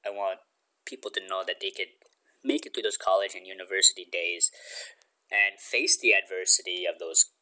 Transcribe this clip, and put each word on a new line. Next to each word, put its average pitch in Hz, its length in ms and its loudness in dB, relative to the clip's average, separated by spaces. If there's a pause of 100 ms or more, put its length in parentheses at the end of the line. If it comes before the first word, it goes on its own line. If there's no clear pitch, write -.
I 101 60 -6
want 101 300 -4 (440)
people - 280 -10
to 95 120 -6
know 95 220 -4
that 90 140 -6
they 98 100 -4
could - 240 -10 (480)
make - 240 -2
it - 80 -18
through 113 80 -6
those 104 160 -2
college 98 380 2
and 92 100 -16
university 95 640 0
days 87 400 0 (800)
and 101 300 2
face - 360 2
the 110 180 4
adversity 92 720 0
of 85 140 -2
those 82 320 4 (120)